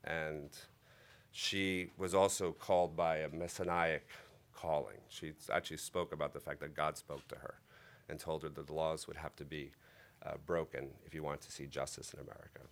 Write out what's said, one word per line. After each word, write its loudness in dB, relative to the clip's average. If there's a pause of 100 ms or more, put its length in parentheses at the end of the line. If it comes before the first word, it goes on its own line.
And -2 (800)
she 0
was 0
also 8
called 4
by 4
a 0
messianic 2 (460)
calling. 0 (120)
She -8 (200)
actually 0
spoke -2
about 0
the -8
fact -6
that -8
God 2
spoke -10
to -10
her -12 (540)
and -6
told -2
her -4
that -8
the -6
laws 0
would -8
have -8
to -8
be, -8 (560)
uh, -4 (120)
broken 0 (180)
if -14
you -4
wanted -2
to -14
see -8
justice -4
in -14
America. -14 (120)